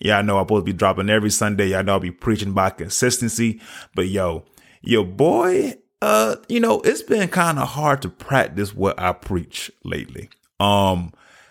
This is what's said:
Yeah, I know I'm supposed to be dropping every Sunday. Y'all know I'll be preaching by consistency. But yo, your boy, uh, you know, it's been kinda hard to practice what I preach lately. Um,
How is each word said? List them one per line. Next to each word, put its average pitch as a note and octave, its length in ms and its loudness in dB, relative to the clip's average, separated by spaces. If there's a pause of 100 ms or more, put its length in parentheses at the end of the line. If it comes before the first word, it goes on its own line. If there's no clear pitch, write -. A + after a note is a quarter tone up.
Yeah, G#2 160 2
I G2+ 40 2
know G2+ 160 2
I'm F#2+ 60 2
supposed G2+ 220 0
to G2 80 -2
be F2 40 -8
dropping F#2+ 320 0
every G#2+ 200 2
Sunday. G#2 380 0
Y'all F#2+ 140 0
know G2 120 0
I'll G2 80 2
be F2+ 100 -6
preaching G2+ 400 -2
by F#2+ 200 2
consistency. A2+ 880 -2 (340)
But F#2 140 -2
yo, F#2 340 -2 (380)
your - 240 2
boy, D#4 680 0 (260)
uh, G#3+ 340 2 (140)
you A#3+ 100 0
know, A3+ 220 2
it's D4 200 0
been G3 280 0
kinda D#3+ 360 0
hard C#3 360 0
to F2+ 80 -6
practice G2+ 680 -2
what F#2+ 240 0
I F2+ 140 0
preach - 580 -6 (140)
lately. - 420 -10 (320)
Um, G2 540 2 (380)